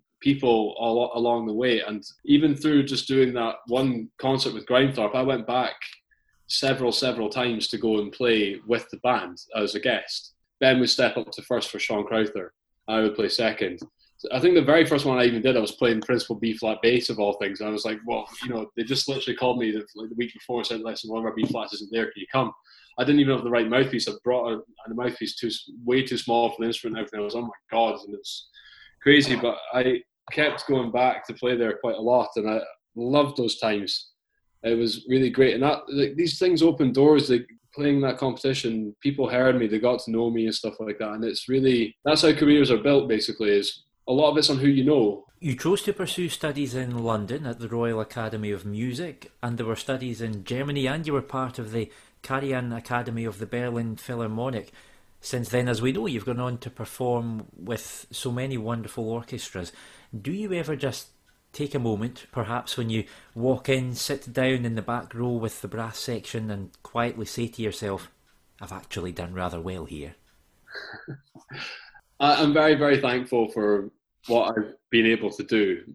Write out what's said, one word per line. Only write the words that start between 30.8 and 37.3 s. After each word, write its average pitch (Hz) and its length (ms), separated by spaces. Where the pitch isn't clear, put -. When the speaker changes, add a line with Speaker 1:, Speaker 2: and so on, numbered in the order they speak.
Speaker 1:
back 123 360
to 113 80
play 123 220
there 117 220
quite 113 180
a 107 60
lot, 120 340
and 107 140
I 110 100
loved 131 400
those 117 220
times. 104 520
It 117 120
was 117 340
really 131 220
great. 127 240
And 120 80
that, 147 260
like, 139 280
these 165 220
things 180 240
open 151 300
doors. 143 380